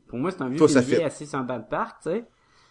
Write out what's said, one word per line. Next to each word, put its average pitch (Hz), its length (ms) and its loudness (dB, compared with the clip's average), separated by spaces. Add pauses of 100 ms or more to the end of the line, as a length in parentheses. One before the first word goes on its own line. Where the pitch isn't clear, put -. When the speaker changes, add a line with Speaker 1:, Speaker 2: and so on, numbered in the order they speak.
Speaker 1:
pour 120 120 -8
moi, 156 120 -2
c'est 185 120 -8
un 131 60 -4
vieux 131 80 -4
Speaker 2:
Toi, 156 100 8
Speaker 1:
puis 147 80 4
Speaker 2:
ça 131 60 6
Speaker 1:
une 120 40 2
vieille 127 140 2
Speaker 2:
fit. - 60 0
Speaker 1:
assise 143 240 -8
sur 143 100 -4
un 131 40 -4
banc 123 140 -6
de 110 100 -12
parc, 202 360 -6
tu 147 80 -6
sais. 226 140 -4 (460)